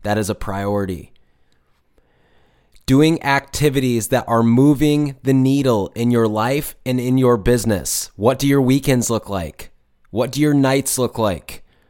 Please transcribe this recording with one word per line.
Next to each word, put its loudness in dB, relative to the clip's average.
That -2
is -4
a -2
priority. -6
Doing 4
activities 0
that 0
are 2
moving 2
the 0
needle 0
in -2
your 2
life -4
and -2
in 0
your 4
business. -2
What 0
do 0
your 2
weekends 2
look -4
like? -10
What -4
do -2
your 2
nights 0
look -2
like? -6